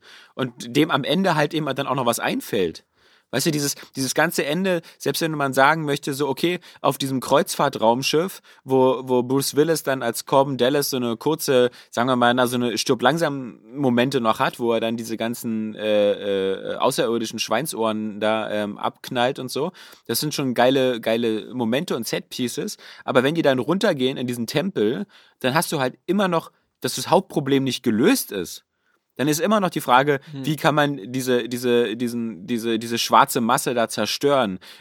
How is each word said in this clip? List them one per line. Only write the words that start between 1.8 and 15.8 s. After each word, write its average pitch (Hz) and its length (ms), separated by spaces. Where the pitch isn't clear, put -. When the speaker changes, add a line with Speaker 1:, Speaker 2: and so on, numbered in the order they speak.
Speaker 1:
auch 131 80
noch 127 100
was 117 140
einfällt. 104 640
Weißt 135 120
du, 170 40
dieses, 147 260
dieses 135 180
ganze 165 300
Ende, 175 380
selbst 139 240
wenn 160 100
man 139 220
sagen 147 320
möchte, 139 260
so, 139 160
okay, 170 320
auf 139 160
diesem 135 220
Kreuzfahrtraumschiff, 135 1200
wo, 131 420
wo 127 180
Bruce 131 340
Willis 156 280
dann 135 180
als 117 240
Corbin 139 320
Dallas 135 320
so 135 80
eine 117 180
kurze, 135 540
sagen 123 200
wir 127 60
mal, 120 180
na, 127 120
so 123 100
eine 120 200
Stirb-langsam-Momente 131 1400
noch 113 180
hat, 131 220
wo 117 140
er 113 60
dann 113 180
diese 113 180
ganzen, 113 600
äh, 104 360